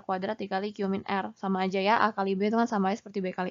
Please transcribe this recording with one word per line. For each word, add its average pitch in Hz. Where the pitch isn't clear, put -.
kuadrat 196
dikali 196
Q 202
min 190
R. 202
Sama 190
aja 190
ya, 214
A 214
kali 196
B 208
itu 220
kan 233
sama 196
aja -
seperti 202
B 185
kali 185